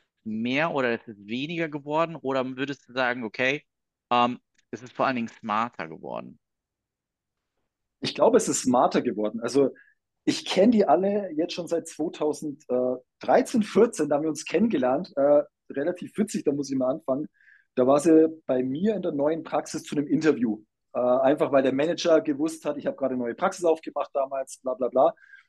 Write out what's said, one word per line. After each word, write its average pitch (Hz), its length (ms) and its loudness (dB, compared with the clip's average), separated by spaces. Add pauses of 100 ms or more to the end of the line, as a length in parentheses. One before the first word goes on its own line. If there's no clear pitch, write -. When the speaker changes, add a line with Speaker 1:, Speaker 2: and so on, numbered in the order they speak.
(240)
Speaker 1:
mehr 123 520 -2
oder 123 160 0
es 113 160 -6
ist 101 180 -18
weniger 151 420 -6
geworden? 151 480 -4
Oder 135 300 -2
würdest 135 420 -8
du 120 60 -20
sagen, 123 300 -2
okay, 131 400 -2 (480)
ähm, 123 260 2 (320)
es 120 140 -12
ist 123 100 -20
vor 120 140 0
allen 131 80 -2
Dingen 117 140 -4
smarter 110 580 -4
geworden? 64 520 -12 (1600)
Speaker 2:
Ich 135 120 -6
glaube, 156 240 4
es - 100 2
ist 143 140 -2
smarter 135 400 2
geworden. 107 380 -4
Also 120 320 2 (540)
ich - 200 -2
kenn 196 240 4
die 220 160 4
alle 196 500 2
jetzt 170 180 -2
schon 170 140 -8
seit 160 200 -4
zweitausenddreizehn, 147 1800 -2
vierzehn, 196 460 2
da 147 60 2
haben 143 80 0
wir 160 60 -2
uns 147 160 -8
kennengelernt. 160 720 0
Äh, 147 260 4 (300)
relativ 135 460 -6
witzig, 202 260 -2
da 151 80 2
muss 139 180 -4
ich 135 80 -4
mal 127 140 0
anfangen. 135 360 -4 (460)
Da 127 140 4
war 139 120 6
sie 160 280 6 (180)
bei 127 160 0
mir 156 340 -2
in 185 60 -6
der 175 100 -2
neuen 151 300 0
Praxis 151 420 -6
zu - 120 -10
einem 143 100 0
Interview. 123 580 0 (300)
Äh, 123 60 -4
einfach 131 520 2
weil 135 120 4
der 131 100 2
Manager 160 480 2
gewusst 156 420 -4
hat, 143 140 -4
ich 131 80 -10
hab 135 100 -2
gerade 127 200 -4
eine 123 80 -4
neue 117 120 -4
Praxis 175 300 -2
aufgemacht 156 480 -2
damals, 135 460 -4
bla, 127 160 -6
bla, 127 120 -4
bla. 131 280 4 (340)